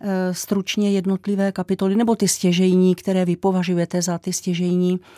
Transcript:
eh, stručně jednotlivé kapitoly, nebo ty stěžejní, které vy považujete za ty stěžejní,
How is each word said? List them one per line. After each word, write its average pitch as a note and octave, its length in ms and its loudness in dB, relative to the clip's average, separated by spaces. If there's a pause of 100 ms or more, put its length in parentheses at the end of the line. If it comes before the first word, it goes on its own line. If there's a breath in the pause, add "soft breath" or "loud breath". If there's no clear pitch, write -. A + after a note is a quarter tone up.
eh, F#3 320 -2
stručně G3+ 580 -2
jednotlivé G3 600 0
kapitoly, F#3+ 440 -2
nebo A3+ 200 2
ty G3+ 120 0
stěžejní, F#3 680 2
které F#3 300 -2
vy F3 100 0
považujete F3+ 680 -2
za F3 160 -2
ty F3+ 160 -8
stěžejní, F3+ 640 0 (180 loud breath)